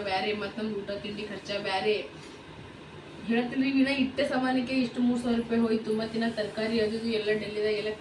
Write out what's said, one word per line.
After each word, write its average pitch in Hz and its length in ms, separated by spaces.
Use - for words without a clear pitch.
ಬ್ಯಾರೆ, 202 300
ಮತ್ತ್ 208 260
ನಮ್ದು 214 200
ಊಟ 196 120
ತಿಂಡಿ 202 320
ಖರ್ಚ 202 280
ಬ್ಯಾರೆ. 202 460
ಹೇಳ್ತೀನಿ 247 380
ರೀ, 262 60
ಇನ್ನ 269 200
ಇಟ್ಟೆ 277 400
ಸಾಮಾನಕ್ಕೆ 254 460
ಇಷ್ಟು 247 260
ಮೂರ್ 247 200
ಸಾವಿರ 240 160
ರೂಪಾಯಿ 233 240
ಹೋಯ್ತು. 220 340
ಮತ್ತ್ 226 220
ಇನ್ನ 226 140
ತರಕಾರಿ 220 500
ಅದು 214 160
ಇದು 226 100
ಎಲ್ಲ 214 200
ಡೆಲ್ಲಿದಾಗ 214 460
ಎಲ್ಲ 208 280